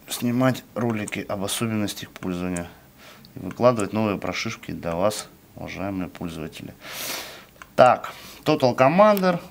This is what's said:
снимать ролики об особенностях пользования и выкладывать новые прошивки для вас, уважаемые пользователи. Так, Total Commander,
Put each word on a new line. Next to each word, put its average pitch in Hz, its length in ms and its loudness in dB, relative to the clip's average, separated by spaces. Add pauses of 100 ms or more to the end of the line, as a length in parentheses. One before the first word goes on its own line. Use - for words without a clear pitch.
снимать 123 540 2 (100)
ролики 107 540 -2
об 98 160 -4
особенностях 107 640 -2
пользования 90 580 -4 (680)
и - 40 -14
выкладывать 104 540 2
новые 107 240 0
прошивки 92 540 -6
для 85 240 -6
вас, 98 320 0 (280)
уважаемые 90 540 -8
пользователи. 82 640 -10 (1040)
Так, - 360 6 (320)
Total 131 320 2
Commander, 185 640 6 (120)